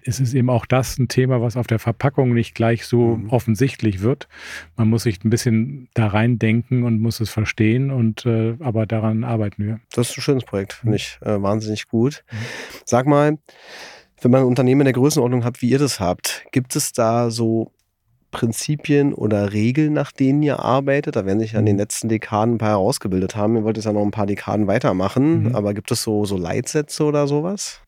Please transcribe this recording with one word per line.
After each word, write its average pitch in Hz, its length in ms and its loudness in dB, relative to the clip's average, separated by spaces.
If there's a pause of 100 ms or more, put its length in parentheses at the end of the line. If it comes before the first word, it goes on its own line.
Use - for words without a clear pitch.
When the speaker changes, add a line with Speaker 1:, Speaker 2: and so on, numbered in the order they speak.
Speaker 1:
Es 123 180 -4
ist 127 120 0
eben 127 160 2
auch 123 160 0
das - 340 0
ein 123 100 0
Thema, 127 340 2
was 117 160 -2
auf 117 80 -2
der 113 120 0
Verpackung 127 540 0
nicht 117 220 0
gleich 117 320 2
so 117 320 4
Speaker 2:
Mhm. 98 100 -8
Speaker 1:
offensichtlich 113 720 0
wird. 120 260 0 (480)
Man 110 140 2
muss 113 140 2
sich 104 200 -2
ein 110 60 0
bisschen 117 640 0
da 110 140 2
reindenken 113 800 2
und 113 140 0
muss 113 220 -2
es 110 80 -2
verstehen 113 600 0
und, 113 340 -2
äh, 113 360 0
aber 113 260 -2
daran 110 360 -2
arbeiten 110 440 -4
wir. 110 140 -6 (140)
Speaker 2:
Das 120 140 0
ist - 80 -10
ein 131 60 -10
schönes 135 220 0
Projekt, 98 280 -6
finde 113 200 -2
Speaker 1:
Mhm. 104 40 2
Speaker 2:
ich, - 240 -8
äh, 104 220 -2
wahnsinnig 107 460 -2
gut. 120 420 0
Speaker 1:
Mhm. 113 60 -12 (500)
Speaker 2:
Sag 123 200 0
mal, 147 300 4 (840)
wenn 123 80 4
man 131 100 6
ein 131 60 4
Unternehmen 131 380 4
der 131 100 4
Größenordnung 127 500 2
hat, 120 160 -4
wie 123 80 0
ihr 127 100 4
das 139 220 0
habt, - 520 -4
gibt 127 220 -2
es - 180 -4
da 117 380 2
so 113 400 -2 (600)
Prinzipien 143 840 0
oder 104 400 0
Regeln, 127 400 2
nach 143 180 -2
denen 139 320 2
ihr 143 160 0
arbeitet? 139 580 0
Da 98 100 -2
werden 98 120 0
sich 110 140 -2
ja 110 60 -2
in 107 80 2
den 104 80 4
Speaker 1:
Mhm. 98 60 0
Speaker 2:
letzten - 280 -4
Dekaden 110 460 0
ein 110 40 -2
paar 107 120 0
herausgebildet 95 640 0
haben. 107 200 0
Ihr 107 80 0
wollt 110 120 0
es 107 80 -8
ja 107 80 0
noch 104 100 0
ein 104 80 0
paar 104 140 -4
Dekaden 101 420 -2
weitermachen, 107 760 2
Speaker 1:
Mhm. 113 120 0
Speaker 2:
aber 104 200 -2
gibt 104 160 -10
es 120 120 -2
so, 104 220 0
so 98 140 -2
Leitsätze 127 640 -4
oder 147 220 2
sowas? 156 600 -4